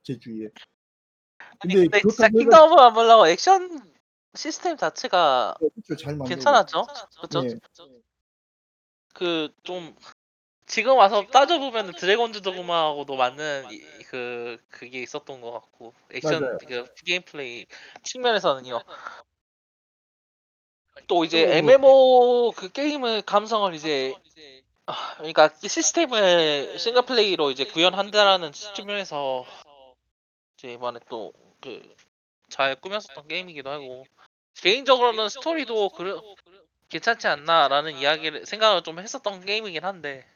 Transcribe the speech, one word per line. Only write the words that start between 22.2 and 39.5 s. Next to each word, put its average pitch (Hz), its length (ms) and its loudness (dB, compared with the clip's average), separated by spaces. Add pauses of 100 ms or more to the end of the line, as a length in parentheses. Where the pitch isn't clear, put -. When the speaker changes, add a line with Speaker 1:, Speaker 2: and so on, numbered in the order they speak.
Speaker 2:
그 185 180 -16
게임의 269 520 -4
감성을 208 500 -2
이제, 143 400 -6 (720)
아, - 320 -12
그러니까 156 320 2 (140)
이 208 40 -10
시스템을 185 1120 0
싱글 240 260 0
플레이로 185 460 0
이제 131 140 -6
구현한다라는 190 880 0
측면에서 190 920 -10 (1120)
이제 123 160 -16
이번에 120 260 -10 (100)
또 110 240 -12 (280)
그 120 200 -16 (680)
잘 135 260 -4
꾸몄었던 170 520 -14
게임이기도 156 420 -12
하고, 131 340 -14 (520)
개인적으로는 240 760 0
스토리도 240 600 -4
그래-, 175 280 -10 (720)
괜찮지 220 380 -4
않나라는 151 720 0
이야기를, 151 480 -4
생각을 208 380 0
좀 165 160 -14
했었던 202 460 -12
게임이긴 202 400 -8